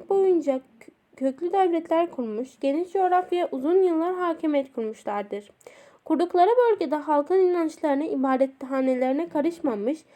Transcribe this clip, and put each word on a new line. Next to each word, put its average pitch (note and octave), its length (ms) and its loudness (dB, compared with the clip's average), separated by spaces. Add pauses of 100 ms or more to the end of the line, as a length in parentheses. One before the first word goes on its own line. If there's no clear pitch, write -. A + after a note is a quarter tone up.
boyunca F4 520 2 (200)
kö-, - 100 -20 (260)
köklü C4+ 360 -4
devletler E4+ 580 2
kurmuş, A#3 380 -6 (120)
geniş D4 320 -2
coğrafyaya F4+ 600 0
uzun D#4 300 2
yıllar F4 320 2
hakimiyet D#4+ 580 -2
kurmuşlardır. G#3 800 -8 (540)
Kurdukları F4 460 2
bölgede A4+ 460 2
halkın D4 420 0
inançlarına, D#4+ 680 0
ibadethanelerine C4 1200 0
karışmamış, D4 720 -2 (180)